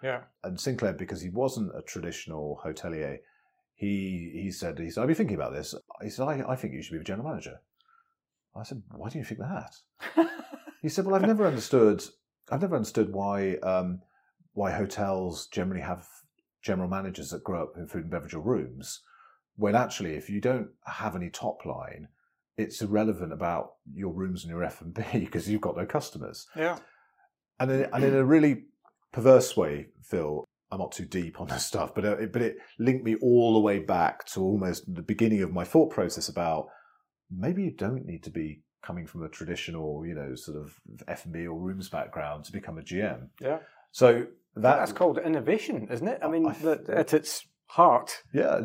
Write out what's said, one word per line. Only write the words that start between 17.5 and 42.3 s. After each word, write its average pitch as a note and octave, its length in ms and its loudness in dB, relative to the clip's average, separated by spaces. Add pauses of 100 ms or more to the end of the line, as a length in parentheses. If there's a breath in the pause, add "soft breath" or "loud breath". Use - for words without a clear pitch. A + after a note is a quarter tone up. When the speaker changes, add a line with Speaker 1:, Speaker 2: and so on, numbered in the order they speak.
Speaker 2:
up - 120 -8
in E2+ 120 -10
food E2+ 160 -8
and E2 80 -10
beverage D#2+ 220 -8
or E2 60 -8
rooms, D2+ 600 -4 (560 soft breath)
when G#2 180 2
actually, G#2+ 380 -2
if - 160 -8
you G#2 100 -4
don't B2 300 0 (160)
have G2 320 -6
any F2 120 -6
top - 360 -8
line, - 420 -10 (480)
it's - 260 -6
irrelevant G2+ 520 0
about E2+ 400 -4 (200)
your F2+ 200 -6
rooms F2+ 320 -6
and E2 60 -10
your E2+ 120 -4
F - 180 -6
and E2+ 120 -12
B A2 320 -2
<laughs> - 60 -10
'cause E2+ 180 -4
you've G#2+ 100 0
got - 160 -4
no F2 100 -4
customers." - 720 -8
Speaker 1:
Yeah. E3 240 -2 (800 soft breath)
Speaker 2:
And C3 120 0
in, C3+ 200 2
and C3 140 0
in C3+ 100 6
a C3+ 80 6
really D3+ 400 6 (480)
perverse B2+ 460 8
way, D2 300 0 (140)
Phil, D2+ 440 -2 (260)
I'm G2 80 -6
not F2+ 140 -6
too F#2 120 -8
deep E2+ 360 -6
on D#2 80 -8
this - 160 -4
stuff, - 280 -2
but, G#2 120 0
uh, G#2 140 2
it, G#2+ 120 -4
but A#2+ 100 2
it A2+ 140 0 (240 loud breath)
linked B2+ 240 2
me A2 180 2
all A#2+ 320 8
the A2 60 10
way G#2 200 6
back E2+ 480 2
to - 140 -4
almost F#2+ 440 0 (100)
the F2 60 -8
beginning G#2+ 400 4
of F2 100 0
my F2 140 -2
thought - 260 6
process F#2 380 -2
about D#2+ 400 -2 (600 soft breath)
maybe D3+ 340 -2
you E3 80 -2
don't B2+ 340 -4
need E2 180 -10
to - 80 -14
be D#2 300 -6 (200)
coming F2 240 -8
from E2 180 -12
a D#2 60 -8
traditional, D#2+ 760 -8
you E2+ 80 -8
know, C#2 220 -8
sort D2+ 220 -12
of D2+ 160 -14 (340)
F - 180 -10
and E2+ 80 -10
B E2+ 120 -6
or E2 140 -8
rooms F#2 300 -8
background D2+ 560 -8